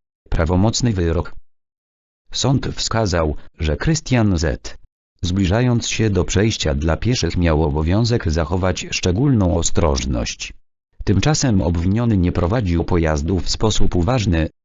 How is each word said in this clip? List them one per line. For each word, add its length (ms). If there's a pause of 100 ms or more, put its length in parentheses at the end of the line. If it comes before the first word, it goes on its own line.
(280)
Prawomocny 640
wyrok. 400 (1000)
Sąd 340
wskazał, 720 (220)
że 180
Krystian 600
Z, 380 (460)
zbliżając 640
się 220
do 140
przejścia 500
dla 220
pieszych, 400
miał 260
obowiązek 680
zachować 600
szczególną 640
ostrożność. 960 (520)
Tymczasem 580
obwiniony 540
nie 160
prowadził 520
pojazdu 560
w 100
sposób 460
uważny, 520 (160)